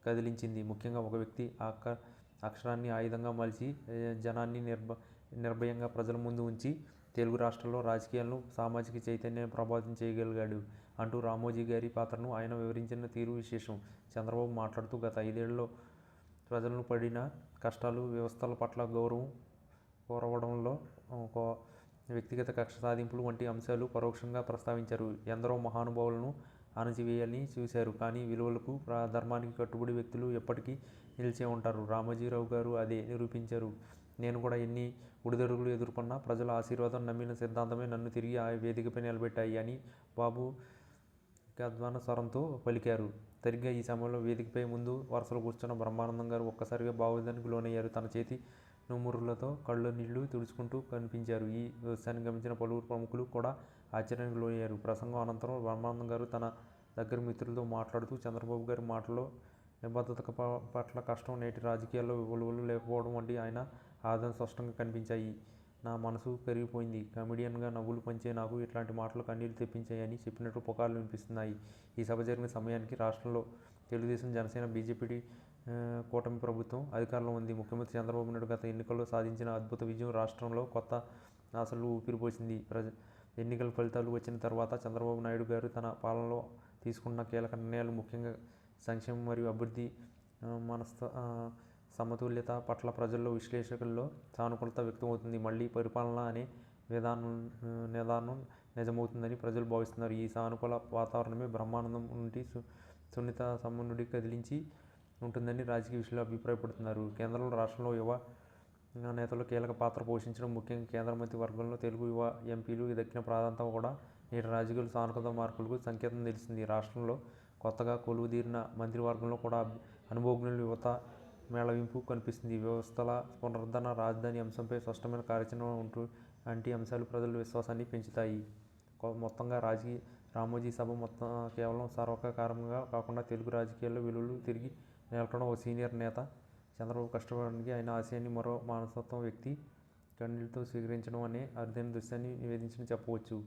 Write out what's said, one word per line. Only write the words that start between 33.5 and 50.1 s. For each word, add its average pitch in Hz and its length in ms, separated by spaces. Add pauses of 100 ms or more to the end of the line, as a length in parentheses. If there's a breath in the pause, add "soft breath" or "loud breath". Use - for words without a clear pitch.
"నేను 120 220
కూడా 120 140
ఎన్ని 120 380 (320 loud breath)
ఒడిదుడుకులు 123 440
ఎదుర్కొన్నా 120 480
ప్రజల 120 340
ఆశీర్వాదం, 120 540
నమ్మిన 117 280
సిద్ధాంతమే 117 520
నన్ను 117 240
తిరిగి 117 280
ఆ 113 100
వేదికపై 117 540
నిలబెట్టాయి" 113 560
అని 120 220 (380 loud breath)
బాబు 120 360 (1080 loud breath)
గద్వాన 120 360
స్వరంతో 123 680
పలికారు. 113 680 (100)
సరిగ్గా 120 280
ఈ 120 120
సమయంలో 120 360
వేదికపై 117 440
ముందు 120 480
వరుసలో 120 280
కూర్చున్న 117 340
బ్రహ్మానందం 117 580
గారు 117 120
ఒక్కసారిగా 117 480
భావోద్వేగానికి 117 560
లోనయ్యారు. 113 400
తన 113 300
చేతి 127 220 (520 loud breath)
నుమురులతో 120 680 (100)
కళ్ళు 120 220
నీళ్లు 120 360